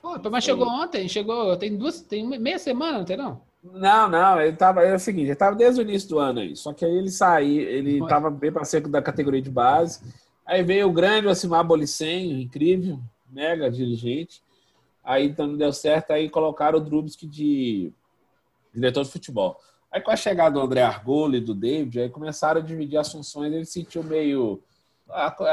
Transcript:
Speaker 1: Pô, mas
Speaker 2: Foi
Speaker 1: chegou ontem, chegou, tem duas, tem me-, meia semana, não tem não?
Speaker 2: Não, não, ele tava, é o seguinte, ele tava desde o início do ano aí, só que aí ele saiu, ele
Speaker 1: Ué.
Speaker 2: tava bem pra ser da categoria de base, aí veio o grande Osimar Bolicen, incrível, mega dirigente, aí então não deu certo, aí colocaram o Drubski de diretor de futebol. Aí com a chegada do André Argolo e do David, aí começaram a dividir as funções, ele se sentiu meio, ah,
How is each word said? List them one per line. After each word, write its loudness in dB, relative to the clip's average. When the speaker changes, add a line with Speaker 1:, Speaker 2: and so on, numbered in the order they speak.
Speaker 1:
Pô, -10
mas -2
Speaker 2:
Foi 2
Speaker 1:
chegou 0
ontem, -4
chegou, -2
tem -6
duas, -6
tem -8
me-, -6
meia -4
semana, -4
não -6
tem -4
não? -10
Speaker 2:
Não, 4
não, 6
ele 2
tava, 6
é 2
o 0
seguinte, -2
ele -2
tava 4
desde 4
o -2
início -4
do -2
ano 2
aí, -6
só -10
que -4
aí 2
ele -2
saiu, 4
ele 0
Speaker 1:
Ué. -4
Speaker 2:
tava 2
bem -2
pra -4
ser -2
da 0
categoria 0
de -10
base, 2
aí 2
veio 2
o 4
grande 4
Osimar 2
Bolicen, 0
incrível, 0
mega -2
dirigente, -4
aí 2
então -4
não -4
deu 0
certo, 0
aí 0
colocaram 0
o 0
Drubski -6
de -2
diretor 0
de -8
futebol. -4
Aí -6
com -2
a 2
chegada 2
do 0
André 2
Argolo 2
e 0
do -4
David, -4
aí -2
começaram -2
a -8
dividir -6
as -2
funções, -8
ele -6
se -16
sentiu -10
meio, -2
ah, -4